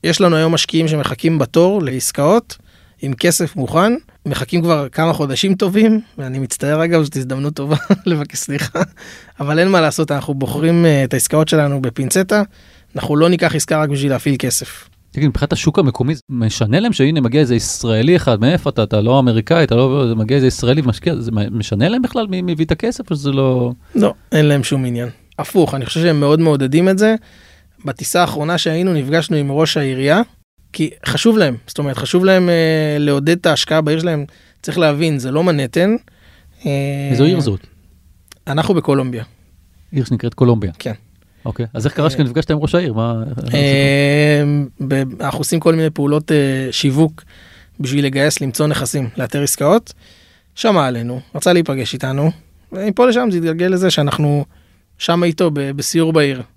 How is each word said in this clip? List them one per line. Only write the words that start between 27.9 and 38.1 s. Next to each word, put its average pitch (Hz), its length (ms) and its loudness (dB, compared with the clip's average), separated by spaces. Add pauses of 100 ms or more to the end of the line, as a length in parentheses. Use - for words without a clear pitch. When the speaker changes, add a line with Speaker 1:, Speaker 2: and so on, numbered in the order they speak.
Speaker 1:
האחרונה 160 360 -2
שהיינו, 175 360 -2
נפגשנו 151 440 -2
עם 143 140 -2
ראש 156 260 0
העירייה, 139 440 0 (520)
כי 156 160 -2 (160)
חשוב 175 320 2
להם, 143 180 2 (120)
זאת - 100 -12
אומרת, 139 200 -4
חשוב 180 280 0
להם, 185 240 4
אה, 160 500 0
לעודד 147 380 0
את - 80 -8
ההשקעה 156 360 0
בעיר 156 180 0
שלהם. 160 260 -2 (360)
צריך 156 160 -6
להבין, 156 420 2
זה 127 120 -6
לא 156 120 0
מנהטן. 170 520 0 (680)
אה, 139 460 -4
Speaker 2:
איזו 127 120 4
עיר 170 160 4
זאת? 107 280 -4 (800)